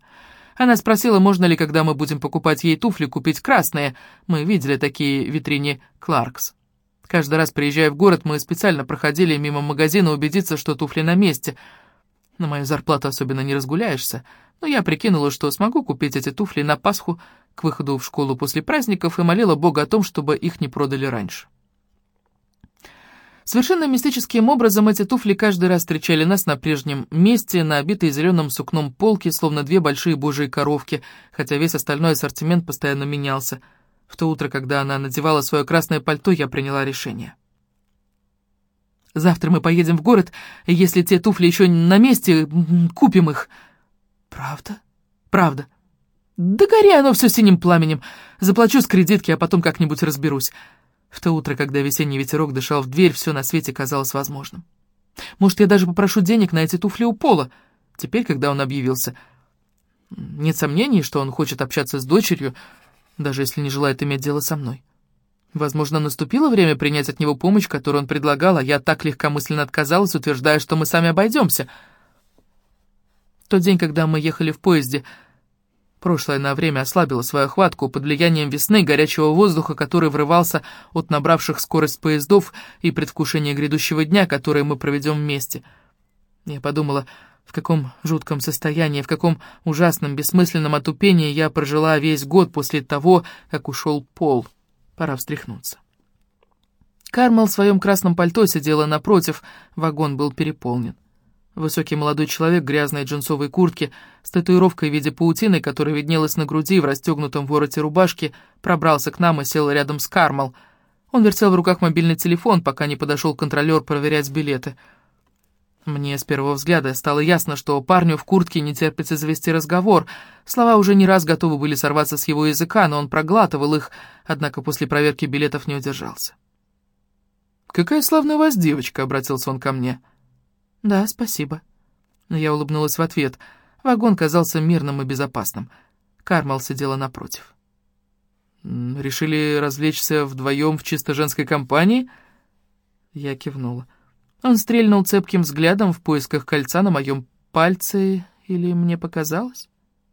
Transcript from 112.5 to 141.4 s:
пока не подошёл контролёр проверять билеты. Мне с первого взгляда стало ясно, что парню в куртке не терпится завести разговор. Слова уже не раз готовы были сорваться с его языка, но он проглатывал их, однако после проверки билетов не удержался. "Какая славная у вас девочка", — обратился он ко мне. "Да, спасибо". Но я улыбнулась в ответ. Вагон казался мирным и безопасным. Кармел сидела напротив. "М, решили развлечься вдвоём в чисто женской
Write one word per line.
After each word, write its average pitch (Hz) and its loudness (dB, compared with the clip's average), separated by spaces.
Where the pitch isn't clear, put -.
пока 147 -4
не 143 -6
подошёл 147 -2
контролёр 151 0
проверять 147 -2
билеты. 143 -4
Мне 143 -6
с 135 -10
первого 143 -2
взгляда 139 -2
стало 147 -2
ясно, 160 0
что 143 -4
парню 165 2
в - -16
куртке 175 0
не 147 -4
терпится 156 -4
завести 156 -4
разговор. 170 2
Слова 233 4
уже 202 6
не 196 8
раз 185 4
готовы 156 0
были 147 -2
сорваться 147 0
с - -6
его 151 2
языка, 170 2
но 147 -4
он 147 -4
проглатывал 156 0
их, - -6
однако 143 -6
после 147 -4
проверки 147 0
билетов 143 -4
не 143 -4
удержался. 139 -10
"Какая 277 0
славная 302 2
у - 2
вас 302 2
девочка", — 147 0
обратился 135 -4
он 131 -8
ко 135 -4
мне. 127 -4
"Да, 202 2
спасибо". 156 -8
Но 165 -4
я 156 0
улыбнулась 151 -2
в 165 0
ответ. 151 -4
Вагон 240 2
казался 165 0
мирным 143 0
и 135 -6
безопасным. 131 -6
Кармел 139 -2
сидела 135 -6
напротив. - -12
"М, 123 -8
решили 151 -2
развлечься 147 -2
вдвоём 139 -2
в - -16
чисто 151 -4
женской 147 -2